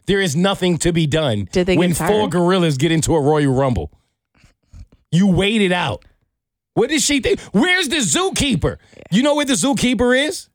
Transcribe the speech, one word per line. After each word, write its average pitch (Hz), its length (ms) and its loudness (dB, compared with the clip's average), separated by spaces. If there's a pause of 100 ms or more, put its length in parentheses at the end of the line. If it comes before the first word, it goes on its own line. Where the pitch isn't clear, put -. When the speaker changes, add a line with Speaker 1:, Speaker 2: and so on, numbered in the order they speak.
Speaker 1:
there 196 120 0
is 180 160 -2
nothing 180 440 0
to 175 120 0
be 165 140 0
done 127 460 -2
Speaker 2:
Did 180 160 0
they 185 80 2
get - 40 2
Speaker 1:
when 180 140 2
four 160 140 -4
Speaker 2:
tired? 208 240 0
Speaker 1:
gorillas 175 460 0
get 160 140 0
into 160 240 0
a 156 60 2
Royal 143 320 2
Rumble. 123 380 -2 (1200)
You 185 160 4
wait 202 340 2
it 185 100 2
out. 160 320 -4 (720)
What 233 160 0
did 294 140 -2
she 285 160 0
think? 403 200 -2 (120)
Where's 359 380 2
the 330 80 -2
zookeeper? 254 800 -2 (180)
Speaker 2:
Yeah. - 160 -20
Speaker 1:
You 202 100 2
know 285 140 2
where 294 100 0
the 269 80 0
zookeeper 247 640 0
is? 302 360 -4